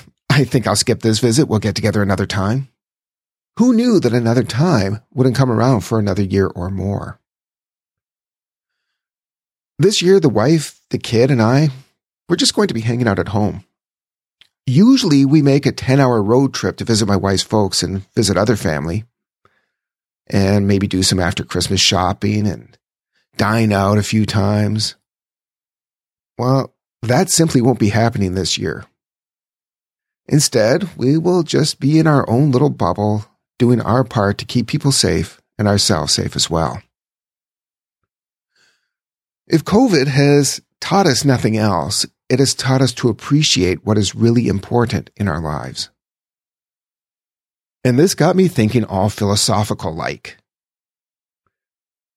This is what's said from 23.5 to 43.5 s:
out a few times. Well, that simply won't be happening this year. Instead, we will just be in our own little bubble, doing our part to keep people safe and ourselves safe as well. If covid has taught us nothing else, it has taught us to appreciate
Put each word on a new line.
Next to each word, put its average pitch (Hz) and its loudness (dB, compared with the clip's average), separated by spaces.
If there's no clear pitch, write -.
out 98 2
a 104 2
few 110 0
times. 104 -2
Well, 127 0
that 135 0
simply 160 2
won't 117 2
be 107 2
happening 107 0
this 92 -4
year. - -8
Instead, 143 0
we 139 0
will 175 0
just 147 -2
be 151 2
in 160 2
our 143 2
own 135 2
little 135 2
bubble, 104 -2
doing 120 4
our 117 0
part 104 -2
to - -12
keep 117 -4
people 143 -2
safe 85 -2
and 107 0
ourselves 98 0
safe - -4
as - -4
well. 82 -4
If - 0
covid 190 2
has 143 2
taught 190 0
us 127 0
nothing 120 0
else, 95 -2
it 127 0
has 135 0
taught 131 0
us 127 0
to - -2
appreciate 104 -2